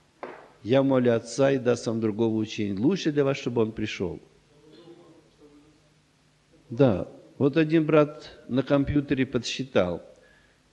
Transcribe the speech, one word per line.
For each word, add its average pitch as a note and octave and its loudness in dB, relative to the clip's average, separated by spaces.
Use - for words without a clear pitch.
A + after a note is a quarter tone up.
«Я C3 2
молю B2+ 4
Отца C3+ 0
и C#3 0
даст A#2+ -2
вам A2+ -2
другого A2 0
учения». G#2 -4
Лучше E3+ 0
для D3 0
вас, C#3 -2
чтобы A#2+ -2
Он A2 -2
пришёл. G2 -8
Да. A#2 2
Вот C#3 0
один D#3+ 2
брат D3+ 2
на B2+ 0
компьютере C#3 0
подсчитал. G2+ -2